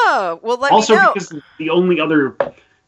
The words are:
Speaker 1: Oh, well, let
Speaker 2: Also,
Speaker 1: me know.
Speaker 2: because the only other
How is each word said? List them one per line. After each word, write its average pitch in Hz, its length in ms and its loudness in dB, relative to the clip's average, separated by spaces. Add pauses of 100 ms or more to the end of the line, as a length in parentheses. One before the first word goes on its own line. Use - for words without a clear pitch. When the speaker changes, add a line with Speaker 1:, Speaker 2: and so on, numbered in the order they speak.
Speaker 1:
Oh, 202 380 -2
well, 233 160 -4
let 277 140 0
Speaker 2:
Also, 220 220 4
Speaker 1:
me 247 60 4
know. 254 140 4
Speaker 2:
because 170 200 -10 (240)
the 156 120 -8
only 180 300 0
other 151 360 0 (520)